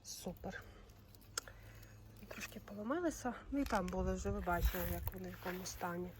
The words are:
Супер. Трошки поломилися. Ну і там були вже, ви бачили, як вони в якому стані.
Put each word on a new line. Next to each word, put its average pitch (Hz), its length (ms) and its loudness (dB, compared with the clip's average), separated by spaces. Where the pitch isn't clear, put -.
Супер. - 600 -4
Трошки - 320 -6
поломилися. 247 720 2
Ну 269 80 4
і 277 60 6
там 196 220 6
були 185 260 4
вже, 185 160 2
ви 202 100 2
бачили, 175 440 4
як 175 200 0
вони 185 160 -4
в - 20 -6
якому 185 340 -2
стані. 180 540 0